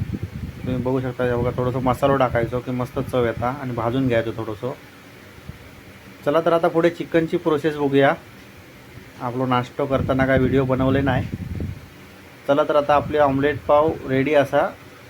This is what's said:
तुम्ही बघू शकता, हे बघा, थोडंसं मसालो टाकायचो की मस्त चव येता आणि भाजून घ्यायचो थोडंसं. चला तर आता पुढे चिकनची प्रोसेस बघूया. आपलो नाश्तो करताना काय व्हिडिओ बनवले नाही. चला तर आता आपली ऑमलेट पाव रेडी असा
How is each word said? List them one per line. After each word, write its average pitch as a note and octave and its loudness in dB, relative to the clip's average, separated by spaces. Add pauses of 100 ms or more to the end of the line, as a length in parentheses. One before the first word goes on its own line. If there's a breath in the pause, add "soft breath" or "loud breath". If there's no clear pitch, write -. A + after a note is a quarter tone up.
(680)
तुम्ही B2+ -4
बघू B2+ -2
शकता, B2+ -4
हे B2 0
बघा, A#2+ 0
थोडंसं B2+ -2
मसालो C3+ 2
टाकायचो A#2+ 0
की C3 -8
मस्त B2 -6
चव B2+ 0
येता A#2 -2
आणि C3 -4
भाजून A#2+ -2
घ्यायचो A2+ 0
थोडंसं. A2 -8 (1500)
चला D3 2
तर E3 2
आता E3+ 2
पुढे E3 2
चिकनची E3 -2
प्रोसेस D#3 0
बघूया. C#3 4 (1080)
आपलो B2+ -4
नाश्तो B2+ 0
करताना C3 0
काय C3+ 4
व्हिडिओ C3 2
बनवले C3 2
नाही. B2+ 0 (1200)
चला D3 2
तर D3+ 0
आता D3 4
आपली C#3+ 0
ऑमलेट C#3+ 2 (100)
पाव D3+ 4 (160)
रेडी C3+ 2
असा C#3+ 2 (400)